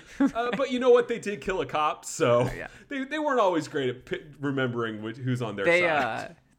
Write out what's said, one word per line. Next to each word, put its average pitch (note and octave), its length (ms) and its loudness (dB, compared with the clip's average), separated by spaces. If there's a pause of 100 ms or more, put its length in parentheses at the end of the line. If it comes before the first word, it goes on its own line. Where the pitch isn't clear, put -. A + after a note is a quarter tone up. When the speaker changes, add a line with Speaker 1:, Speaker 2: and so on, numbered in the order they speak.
(200)
Speaker 1:
Uh, A#3+ 320 0
Speaker 2:
<laughs> - 40 -2
Speaker 1:
but C4 140 0
you B3 80 0
know B3 120 4
what? A#3+ 180 6
They A#3 100 -2
did G3+ 220 -6
kill F#3 200 -4
a C#3+ 60 -2
cop, D3+ 380 -2
so B2 440 4
Speaker 2:
Oh, - 80 -6
yeah. E2 100 -10 (220)
Speaker 1:
they, C4+ 160 -6
they C#4+ 140 -6
weren't C#4+ 220 0
always E3+ 280 2
great C#3 200 -2
at B2 160 -6
pi-, F#3 160 -8 (200)
remembering A#2+ 600 -2
which, A2+ 160 -8
who's B2+ 240 -2
on G#2+ 160 -6
their G2 80 -2
Speaker 2:
They, F3 180 4
Speaker 1:
side. B2 480 -2
Speaker 2:
uh, E3+ 40 -20 (240)